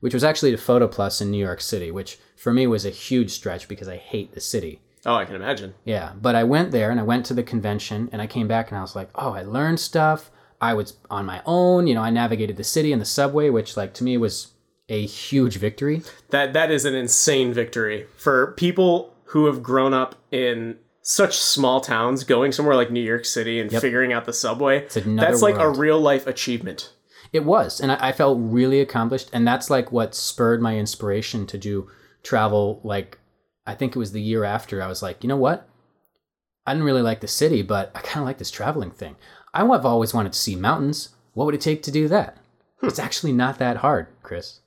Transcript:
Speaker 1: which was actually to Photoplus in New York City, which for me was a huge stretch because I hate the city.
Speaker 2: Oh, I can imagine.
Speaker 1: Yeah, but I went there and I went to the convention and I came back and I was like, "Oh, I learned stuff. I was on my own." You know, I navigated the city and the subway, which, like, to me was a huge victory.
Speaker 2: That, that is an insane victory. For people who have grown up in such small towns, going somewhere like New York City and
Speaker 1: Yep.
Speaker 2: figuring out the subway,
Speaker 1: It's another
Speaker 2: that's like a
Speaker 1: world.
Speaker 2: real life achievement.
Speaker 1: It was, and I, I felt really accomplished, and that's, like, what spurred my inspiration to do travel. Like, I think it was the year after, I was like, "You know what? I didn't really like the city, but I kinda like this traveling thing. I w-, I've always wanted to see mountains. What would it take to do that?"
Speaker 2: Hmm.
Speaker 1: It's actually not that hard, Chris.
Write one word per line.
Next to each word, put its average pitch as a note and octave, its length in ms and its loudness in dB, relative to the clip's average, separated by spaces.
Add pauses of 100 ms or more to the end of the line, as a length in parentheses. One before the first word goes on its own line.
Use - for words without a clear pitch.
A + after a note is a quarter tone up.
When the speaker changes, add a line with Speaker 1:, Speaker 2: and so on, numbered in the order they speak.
Speaker 1:
which B2 140 -2
was B2+ 100 0
actually D3+ 280 2
to A2 40 0
Photoplus A2 640 2
in G2+ 100 -2
New G2+ 140 -2
York F2+ 160 -6
City, F2 300 -6
which F#2+ 280 -10 (180)
for - 160 -2
me B2+ 140 4
was G#2+ 200 0
a G2 40 -4
huge A#2+ 400 0
stretch - 380 -8
because G2 200 -12
I F#2 100 -12
hate - 340 -10
the - 80 -14
city. E2+ 400 -6 (240)
Speaker 2:
Oh, A#2+ 120 0
I G2 100 -2
can G2 100 -14
imagine. G2 380 -6 (100)
Speaker 1:
Yeah, F#2 360 -4
but A#2 140 2
I A#2 100 4
went D3+ 260 2
there A2 200 2
and A#2+ 80 0
I A2+ 40 -2
went A#2+ 240 0
to C3 80 -6
the A#2+ 80 -2
convention G#2+ 680 -4
and G#2+ 100 -6
I A2 40 -6
came A2 220 -4
back A2+ 220 -2
and G#2 80 -8
I - 40 -6
was F#2+ 140 -12
like, F#2+ 200 -10
"Oh, C#3 160 -4
I G2 100 -8
learned C#3+ 380 -2
stuff. D#3 500 0 (300)
I A#2 140 0
was G#2 220 -4 (140)
on G2 160 -6
my F#2 180 -10
own." F3+ 440 4
You B2 60 4
know, A2+ 80 0
I A2+ 80 0
navigated A2 460 0
the G2+ 80 -8
city D3+ 280 2
and B2 100 2
the G2+ 40 -6
subway, C#3+ 440 2
which, A2 260 0
like, G2 180 -6
to B2 100 -6
me B2 120 0
was A2+ 360 -2 (360)
a G#2+ 180 -2
huge A#2+ 500 0
victory. C#3 460 -2 (280)
Speaker 2:
That, C#3 220 0
that D#3 180 2
is C#3+ 140 0
an C#3 100 0
insane C3 580 2
victory. A2+ 540 -2 (100)
For C3+ 360 2
people F3+ 640 2 (120)
who D3+ 200 4
have C3 160 0
grown C3 320 2
up C3 220 -2 (140)
in A#2 460 -2 (260)
such - 340 2
small C3 440 2
towns, B2 440 0
going C3+ 280 2
somewhere D3 240 2
like A#2+ 160 2
New A#2+ 80 -2
York A#2 240 -2
City A2+ 340 -4
and G#2+ 140 -4
Speaker 1:
Yep. A2+ 100 0
Speaker 2:
figuring B2+ 300 0
out A#2 120 -2
the A#2+ 80 -6
subway, C3+ 520 0
Speaker 1:
It's - 120 -8
another A2 340 2
Speaker 2:
that's A#3 120 4
like G3+ 120 6
a - 40 -2
Speaker 1:
world. D3+ 200 2
Speaker 2:
real D3+ 220 4
life C#3+ 260 4
achievement. A#2+ 680 -6 (400)
Speaker 1:
It D#3 120 2
was, F3+ 360 2
and C3+ 100 0
I, C3+ 180 0
I C3+ 40 0
felt C#3 280 4
really B2 400 4
accomplished, B2+ 520 -2
and A#2 160 2
that's, - 220 0
like, B2+ 200 2
what A2+ 240 0
spurred A#2 480 0
my A2+ 140 0
inspiration G#2 720 -4
to - 120 -10
do G2 300 -6 (340)
travel. G#2+ 600 2
Like, G2+ 340 -6 (480)
I G2+ 80 -8
think B2+ 220 -4
it - 20 -4
was G#2 140 -4
the G#2+ 80 -6
year A2 240 0
after, G2+ 380 -4
I F#2 60 -6
was F#2 140 -8
like, A2 200 -10
"You A#2+ 60 -2
know C#3 80 0
what? C#3 300 2 (1000)
I C3+ 80 -2
didn't D#3 100 0
really C3 180 2
like A2+ 180 0
the A2 80 -10
city, D3 340 2
but G2 320 -2
I - 60 -12
kinda - 260 -6
like C3+ 120 -8
this - 120 -10
traveling A#2 400 -6
thing. D#2 240 -16 (400)
I D#3 60 0
w-, A#3 180 4
I've C#3 80 0
always A2+ 260 2
wanted G#2 220 0
to - 40 -2
see G2 180 -2
mountains. C#3 540 -2 (240)
What C3 120 0
would D3+ 80 0
it C#3+ 80 -4
take D#3 220 0
to D3 80 -8
do D3+ 160 2
that?" G3 280 0 (440)
Speaker 2:
Hmm. B3+ 80 0
Speaker 1:
It's - 100 -4
actually - 340 -4
not B2+ 260 0
that A#2+ 200 0
hard, C3 300 0 (140)
Chris. - 440 -12